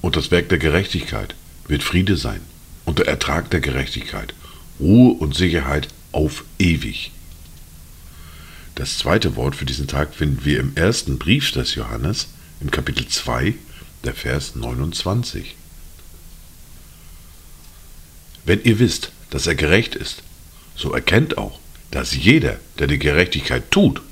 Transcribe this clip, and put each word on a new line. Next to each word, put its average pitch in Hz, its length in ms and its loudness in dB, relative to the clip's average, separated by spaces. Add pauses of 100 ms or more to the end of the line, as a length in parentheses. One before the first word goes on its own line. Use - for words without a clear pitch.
"Und 85 160 0
das - 120 -2
Werk 87 200 4
der 92 80 4
Gerechtigkeit 73 760 0 (340)
wird 71 140 0
Friede 92 340 2
sein, 67 240 -4 (420)
und 76 160 0
der - 80 4
Ertrag 73 420 0
der 85 120 2
Gerechtigkeit, - 720 -4 (480)
Ruhe 117 320 8
und 71 220 -2
Sicherheit 76 520 0 (240)
auf 78 320 0 (160)
ewig." 82 520 0 (1600)
Das - 220 -6
zweite - 400 2
Wort 69 180 0
für - 80 -8
diesen 67 240 -4
Tag 71 260 -2
finden 69 300 0
wir 71 160 2
im 67 160 -2
ersten 80 420 2
Brief 85 360 2
des - 220 -2
Johannes, - 520 -4 (320)
im - 100 -4
Kapitel - 380 -2
zwei, - 480 -2 (480)
der 64 100 -4
Vers - 420 -4
neunundzwanzig. 85 1000 -4 (3000)
"Wenn 90 220 2
ihr 110 140 4
wisst, - 340 2 (160)
dass 69 180 -2
er 80 80 2
gerecht 80 400 2
ist, - 280 -10 (520)
so - 160 -6
erkennt - 460 2
auch, - 240 -8 (280)
dass 65 240 -4
jeder, 85 440 4 (220)
der 71 80 2
die 71 120 2
Gerechtigkeit 78 720 0
tut 190 300 6 (100)